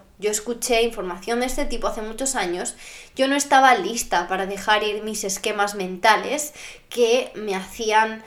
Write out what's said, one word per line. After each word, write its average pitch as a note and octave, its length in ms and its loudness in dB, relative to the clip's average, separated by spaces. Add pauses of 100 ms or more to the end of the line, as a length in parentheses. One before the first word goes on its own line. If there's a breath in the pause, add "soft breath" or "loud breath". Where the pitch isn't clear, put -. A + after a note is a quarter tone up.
(200)
Yo G#3 100 0
escuché A#3 540 0
información A3 560 -4
de B3 60 0
este C4+ 200 -2
tipo A#3 220 -2
hace A3+ 140 -4
muchos A3 340 -6
años. F3+ 400 -4 (400 loud breath)
Yo C4 120 2
no C#4 80 2
estaba C4+ 400 6
lista F#3+ 520 -2
para F#3+ 180 -2
dejar G#3 380 0
ir G#3 180 -2
mis G#3+ 220 -6
esquemas G3+ 520 -2
mentales G3+ 800 0 (360 loud breath)
que A#3+ 460 2
me G3+ 200 -4
hacían, A3 720 0